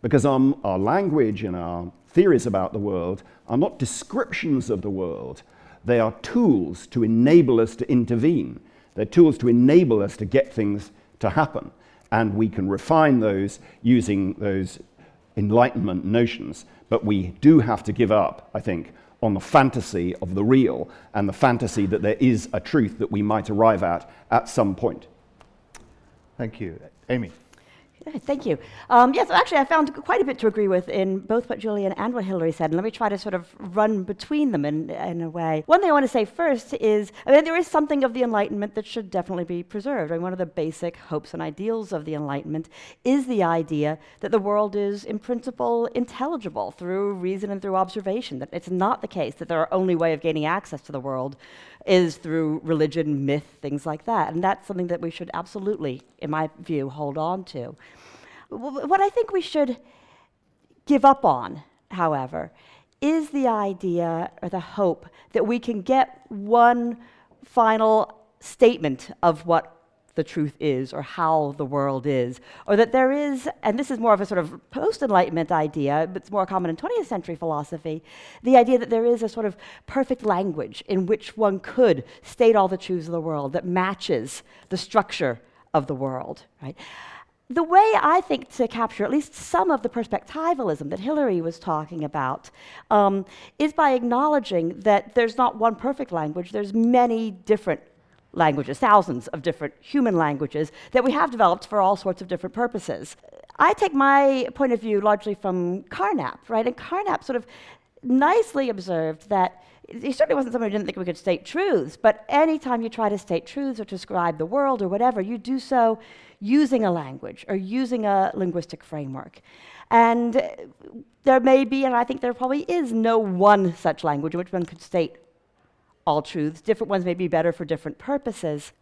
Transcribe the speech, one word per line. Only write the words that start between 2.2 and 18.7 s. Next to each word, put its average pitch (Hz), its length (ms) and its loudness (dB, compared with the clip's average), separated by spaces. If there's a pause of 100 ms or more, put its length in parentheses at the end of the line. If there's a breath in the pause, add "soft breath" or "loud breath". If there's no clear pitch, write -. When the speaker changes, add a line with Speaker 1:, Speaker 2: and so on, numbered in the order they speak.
Speaker 1:
about 95 260 -2
the 110 60 -6
world 95 440 -4 (260 soft breath)
are 117 80 -2
not 156 220 0
descriptions - 920 -4
of 95 120 -2
the 101 80 -6
world. 80 520 -8 (420 soft breath)
They 120 160 2
are 110 120 2 (100)
tools 104 680 0
to 120 140 -2
enable 120 580 6
us 113 160 0
to - 140 -6
intervene. 120 720 0 (340 soft breath)
They're 107 100 -2
tools 156 340 6
to 120 100 2
enable 123 540 6
us 101 160 -4
to 107 60 -6
get 131 280 2
things 101 380 -4 (300 soft breath)
to 104 100 0
happen. - 400 -2 (420 soft breath)
And 110 220 2
we 110 140 0
can 95 200 -4
refine 143 520 4
those 98 380 0 (240 soft breath)
using 101 520 2
those 95 440 -4 (580 soft breath)
Enlightenment 104 680 2
notions. 117 640 0 (220 soft breath)
But - 160 0
we 98 240 0 (120)
do 151 200 10
have 107 240 0
to 107 80 -6
give 110 200 2
up, - 420 0
I 107 60 -4
think, 87 320 -6 (300 soft breath)